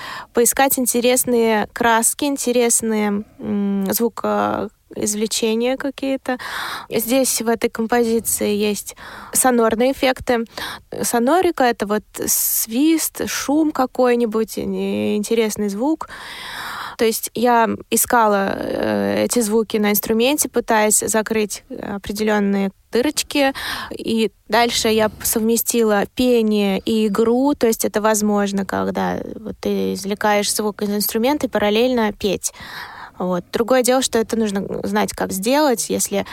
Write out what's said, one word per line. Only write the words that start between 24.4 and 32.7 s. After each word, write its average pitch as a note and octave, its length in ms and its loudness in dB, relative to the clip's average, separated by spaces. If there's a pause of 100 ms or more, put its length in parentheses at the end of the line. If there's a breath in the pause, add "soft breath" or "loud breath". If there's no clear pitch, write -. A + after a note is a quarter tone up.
дальше A#3 400 2
я A3 240 2 (120)
совместила A3 840 2 (100)
пение G#3+ 640 2
и A3 280 0
игру. A#3 480 2
То A#3+ 120 2
есть A3+ 160 0
это G#3+ 180 -2
возможно, G#3 640 0
когда F#3+ 520 -2 (220)
вот G#3 200 -12
ты G3 360 -2
извлекаешь G3+ 600 0
звук G#3+ 280 -4
из G#3 60 -2
инструмента A#3 580 0
и - 20 -2
параллельно G#3+ 640 2
петь. - 400 -4 (640 loud breath)